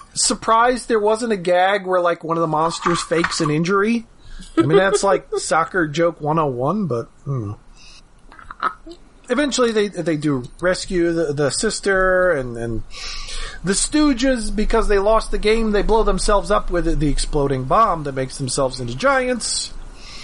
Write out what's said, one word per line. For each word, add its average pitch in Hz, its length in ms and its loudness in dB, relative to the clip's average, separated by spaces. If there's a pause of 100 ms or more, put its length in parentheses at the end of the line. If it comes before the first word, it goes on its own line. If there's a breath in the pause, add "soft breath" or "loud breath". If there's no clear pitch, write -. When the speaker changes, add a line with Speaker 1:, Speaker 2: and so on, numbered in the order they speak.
(180)
Speaker 1:
surprised 233 680 2
there 226 120 2
wasn't 220 320 0
a 208 60 0
gag 180 480 2
where, 180 160 2
like, 170 220 0
one 165 140 -2
of 165 40 0
the 165 60 2
monsters 160 560 0
fakes 170 360 -2
an 151 120 0
injury. 196 560 0 (500 loud breath)
I 320 60 4
mean, - 140 4
that's - 260 4
like 196 280 2
Speaker 2:
<laughs> - 60 -2
Speaker 1:
soccer 165 500 0
joke 165 320 0
one 147 200 0
oh 151 80 2
one, 143 400 -2
but, 120 160 -2 (200)
hmm. 123 280 -4 (1800 loud breath)
Eventually 247 440 2
they, 208 160 2
they 165 260 -2
do 143 300 -2 (160)
rescue 180 500 0
the, 165 220 0
the 139 160 0
sister 185 800 2
and, 131 260 -2
and 117 260 -4 (800 loud breath)
the 185 100 0
Stooges, 254 840 2
because 214 320 2
they 208 120 4
lost 214 320 2
the 214 60 0
game, 214 340 2
they 202 100 2
blow 208 220 4
themselves 196 460 2
up 208 220 0
with 165 280 0
the 151 100 2
exploding 139 560 0
bomb 175 380 2
that 143 100 -6
makes 131 240 -6
themselves 127 420 -2
into 120 160 -8
giants. 254 800 -2 (500 loud breath)